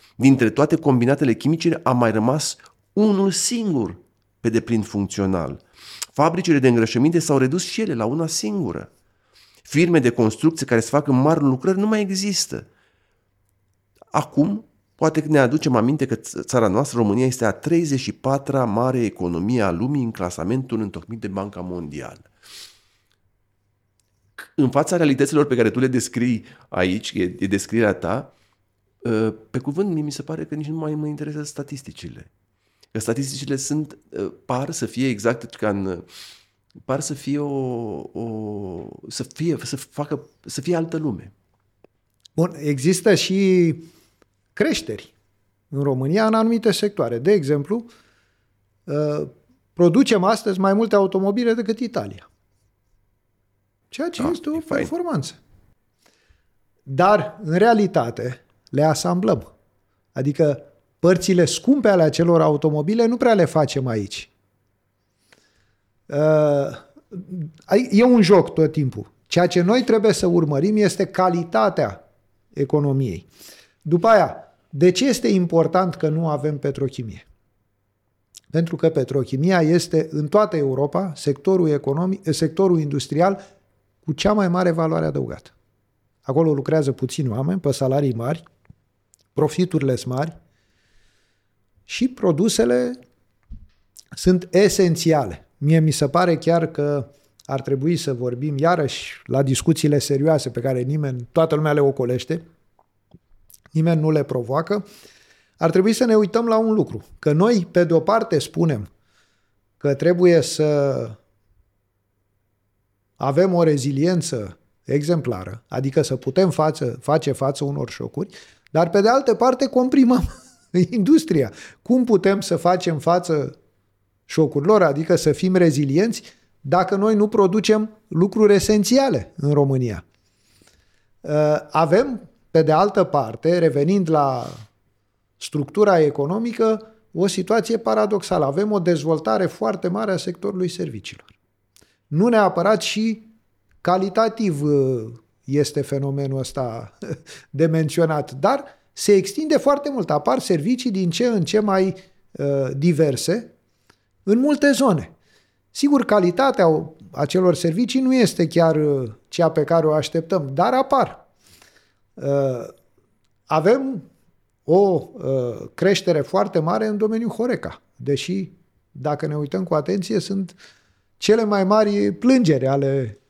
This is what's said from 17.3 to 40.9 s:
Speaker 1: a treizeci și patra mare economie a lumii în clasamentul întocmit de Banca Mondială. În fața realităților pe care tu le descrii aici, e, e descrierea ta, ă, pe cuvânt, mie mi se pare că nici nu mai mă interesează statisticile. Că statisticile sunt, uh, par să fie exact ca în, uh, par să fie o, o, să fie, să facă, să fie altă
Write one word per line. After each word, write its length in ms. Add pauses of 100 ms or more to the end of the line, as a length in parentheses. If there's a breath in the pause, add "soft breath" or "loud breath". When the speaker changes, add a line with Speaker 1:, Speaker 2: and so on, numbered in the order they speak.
Speaker 1:
a 60
treizeci 480
și 120
patra 540
mare 380
economie 580
a 100
lumii 320
în 80
clasamentul 720
întocmit 380
de 80
Banca 340
Mondială. 600 (2250 loud breath)
În 140
fața 280
realităților 480
pe 100
care 140
tu 100
le 80
descrii 560 (260 loud breath)
aici, 420
e, 280
e 80
descrierea 460
ta, 400 (720)
ă, 260 (180)
pe 100
cuvânt, 340
mie 100
mi 80
se 100
pare 240
că 100
nici 120
nu 100
mai 180
mă 120
interesează 380
statisticile. 840 (640)
Că 60
statisticile 540
sunt, 420 (120)
uh, 240 (120)
par 260
să 140
fie 220
exact 480
ca 140
în, 160
uh, 120 (880 loud breath)
par 140
să 140
fie 260
o, 100 (640)
o, 760 (200)
să 160
fie, 400
să 120
facă, 520 (180)
să 160
fie 140
altă 220